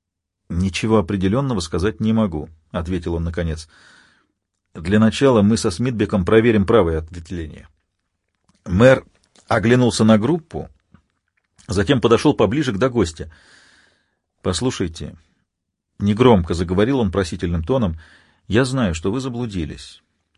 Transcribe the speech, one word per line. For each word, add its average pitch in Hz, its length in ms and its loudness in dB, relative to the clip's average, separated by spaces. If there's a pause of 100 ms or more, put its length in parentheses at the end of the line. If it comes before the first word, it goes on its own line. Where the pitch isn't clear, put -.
(500)
«Ничего 95 480 -2
определённого 104 640 -2
сказать 87 400 -4
не 110 120 0
могу», — 95 380 -2 (220)
ответил 87 420 -6
он 82 120 -4
наконец. 85 440 -6 (1040)
«Для 92 260 -2
начала 113 440 4
мы 107 140 4
со 110 120 -2
Смитбеком 107 560 -2
проверим 107 400 4
правое 90 320 2
ответвление». 80 720 -12 (1000)
Мэр 123 400 4 (420)
оглянулся 113 560 2
на 110 140 6
группу, 113 520 -4 (1000)
затем 104 340 0
подошёл 120 320 4
поближе 123 400 0
к 95 40 -6
Дагосте. 98 540 -2 (1120)
«Послушайте», — 92 720 -4 (840)
негромко 101 540 4
заговорил 92 460 0
он 104 120 -2
просительным 87 520 -4
тоном, — 101 340 -2 (500)
«я 120 180 2
знаю, 123 280 -2
что 78 180 -4
вы 127 100 -4
заблудились. 117 840 -10 (340)